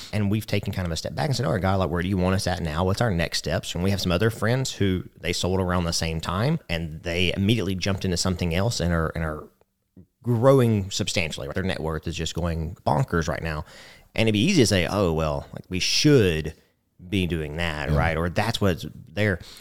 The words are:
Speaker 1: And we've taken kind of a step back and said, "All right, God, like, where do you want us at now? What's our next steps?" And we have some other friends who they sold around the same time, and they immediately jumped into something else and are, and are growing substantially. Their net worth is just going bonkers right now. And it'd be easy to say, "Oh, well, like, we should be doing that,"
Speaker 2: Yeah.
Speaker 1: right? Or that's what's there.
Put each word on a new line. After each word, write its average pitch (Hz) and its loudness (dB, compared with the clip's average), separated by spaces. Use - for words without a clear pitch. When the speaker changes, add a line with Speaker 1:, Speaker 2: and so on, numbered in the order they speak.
Speaker 1:
And 104 0
we've 107 -2
taken 101 -2
kind 92 -2
of 85 -4
a 80 -4
step - -6
back 151 -2
and 139 0
said, - -2
"All 82 0
right, 90 0
God, 95 2
like, 92 2
where 85 -2
do 87 -2
you 101 0
want 92 2
us 101 -2
at 87 -2
now? 80 -2
What's 92 0
our 120 0
next 85 -2
steps?" 82 -4
And 85 -2
we 98 2
have 95 -2
some 90 0
other 87 2
friends 123 -2
who 92 0
they 85 -4
sold 92 0
around 90 2
the 85 -2
same 80 -2
time, 104 -2
and 82 -6
they 87 0
immediately 98 2
jumped 95 -2
into 90 0
something 90 0
else 101 0
and 85 2
are, 82 0
and 82 -4
are 76 -6
growing 117 6
substantially. 82 -2
Their 92 -2
net 90 -2
worth 78 -4
is 82 -4
just 82 -4
going 82 -2
bonkers 82 0
right 76 -4
now. 78 -4
And 110 2
it'd 110 2
be 104 4
easy 170 6
to 98 6
say, 90 2
"Oh, 92 2
well, 76 -2
like, - -16
we 92 -4
should 87 2
be 92 0
doing 78 -4
that," 76 -2
Speaker 2:
Yeah. 76 2
Speaker 1:
right? 80 2
Or 85 0
that's 107 -2
what's 95 0
there. 101 0